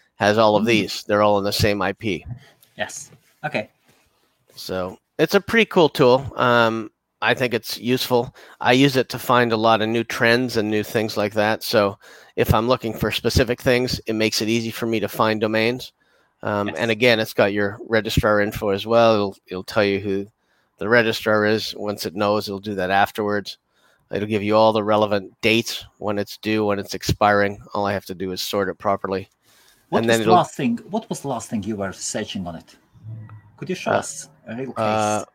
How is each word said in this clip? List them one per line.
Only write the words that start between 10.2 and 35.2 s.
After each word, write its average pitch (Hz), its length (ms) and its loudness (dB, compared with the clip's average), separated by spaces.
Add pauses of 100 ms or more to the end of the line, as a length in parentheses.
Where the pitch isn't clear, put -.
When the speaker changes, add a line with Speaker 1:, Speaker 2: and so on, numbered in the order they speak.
Speaker 1:
and 107 140 0
new 107 120 0
things 110 340 -4
like 104 160 -2
that. 107 280 0
So 101 380 0 (360)
if - 160 0
I'm 113 160 2
looking 120 280 -2
for 107 160 -2
specific 123 500 0
things, 123 460 0
it 110 60 -2
makes 107 280 0
it 107 80 -2
easy 113 220 0
for - 160 -6
me 113 120 0
to 101 80 -4
find 110 320 0
domains. 110 520 -2 (500)
Um, 104 280 -2
Speaker 2:
Yes. 78 100 -10
Speaker 1:
and 117 100 -2
again, 113 300 4
it's 110 140 -4
got 101 200 2
your 104 240 -2 (100)
registrar 107 540 2
info 107 280 -2
as 98 180 -2
well. 113 260 6
It'll, 101 320 -2
it'll 92 180 -10
tell - 200 0
you 98 160 2
who 101 260 -4 (540)
the 101 100 -6
registrar 110 560 2
is. 107 300 -2
Once 104 320 -8
it 80 80 -10
knows, 104 320 0
it'll 98 120 -8
do 101 140 -10
that 92 160 -4
afterwards. 104 680 -2 (540)
It'll 101 140 -4
give 104 160 -2
you 104 120 0
all 110 180 6
the 107 100 0
relevant 104 580 0
dates, 113 440 0 (120)
when 101 220 -6
it's - 180 -8
due, 107 280 -2
when 101 140 -2
it's - 140 -10
expiring. 101 680 0 (120)
All 101 120 -2
I 101 80 -2
have 95 120 -6
to 95 100 -10
do 92 160 -6
is 90 100 -8
sort 98 280 -4
it 87 80 -8
properly. 95 520 -4 (600)
Speaker 2:
What 202 100 0
Speaker 1:
And 113 80 0
Speaker 2:
was 117 60 4
Speaker 1:
then 113 60 2
Speaker 2:
the 110 40 -2
Speaker 1:
it'll 110 120 6
Speaker 2:
last 165 200 2
thing, 120 220 -2 (120)
what 214 200 -8
was - 120 -8
the 143 60 -8
last 123 220 -8
thing 107 140 -4
you 107 120 -6
were 98 180 -6
searching 101 540 -8
on 80 80 -10
it? - 200 -20 (840)
Could - 120 -14
you 185 60 -4
show - 160 -6
Speaker 1:
Uh, 104 80 0
Speaker 2:
us - 300 -14 (180)
a 113 80 -12
real 131 120 -8
case 120 120 -14
Speaker 1:
uh, 107 540 0